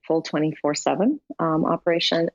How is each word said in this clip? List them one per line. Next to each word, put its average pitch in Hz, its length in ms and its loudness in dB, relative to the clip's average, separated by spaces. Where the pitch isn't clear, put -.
full 160 160 0
twenty-four 151 520 -2
seven, 190 460 0
um, 165 260 0
operation 170 720 0